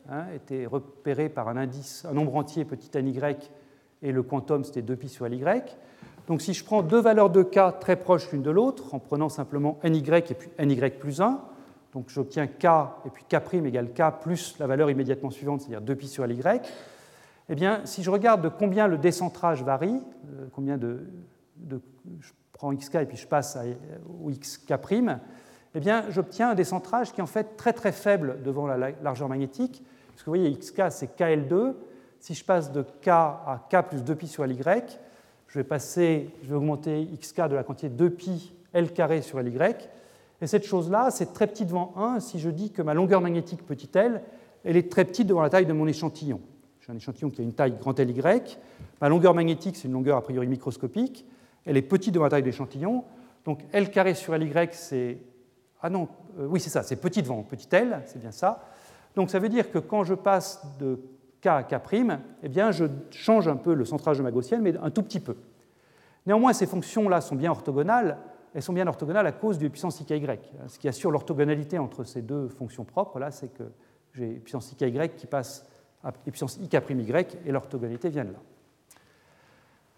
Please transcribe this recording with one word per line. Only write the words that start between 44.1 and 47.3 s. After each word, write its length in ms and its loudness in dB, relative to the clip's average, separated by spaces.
elle 120 4
est 140 4
très 140 6
petite 220 0
devant 160 4
la 80 4
taille 160 6
de 60 0
mon 160 2
échantillon. 520 -4
J'ai 120 -16
un 40 -10
échantillon 340 -8